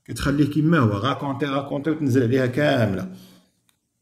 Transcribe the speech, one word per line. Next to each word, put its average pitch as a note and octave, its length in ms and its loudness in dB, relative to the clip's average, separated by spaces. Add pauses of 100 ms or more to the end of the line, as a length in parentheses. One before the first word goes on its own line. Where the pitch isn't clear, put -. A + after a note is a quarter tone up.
كتخليه C#3 440 0
كيما D#3+ 300 2
هو، A#2+ 100 6
غاكونتي، C3+ 560 -4
غاكونتي C#3 440 -4
وتنزل C#3 340 0
عليها B2+ 220 2
كاملة. A#2+ 680 0 (920)